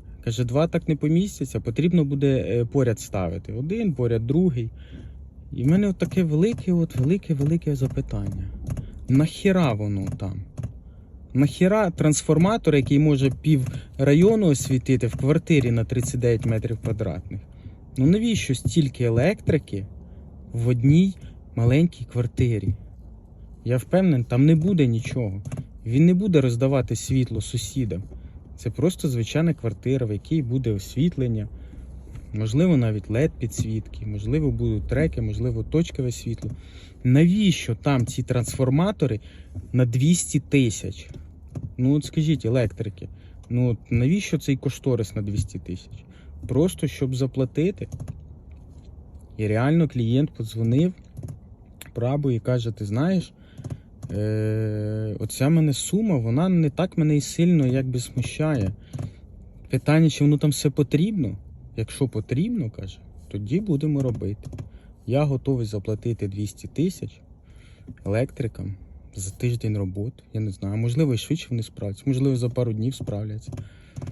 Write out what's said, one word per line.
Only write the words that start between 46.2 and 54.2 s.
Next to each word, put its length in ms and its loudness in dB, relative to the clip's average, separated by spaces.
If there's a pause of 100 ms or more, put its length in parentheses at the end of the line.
Просто 380 0
щоб 280 -4
заплатити. 760 -2 (1500)
І 100 -2
реально 420 2
клієнт 420 0
подзвонив 600 0 (1040)
прабу 360 -2
і 100 0
каже: 320 -2
«Ти 120 -8
знаєш, 480 0 (800)
е, 1080 -2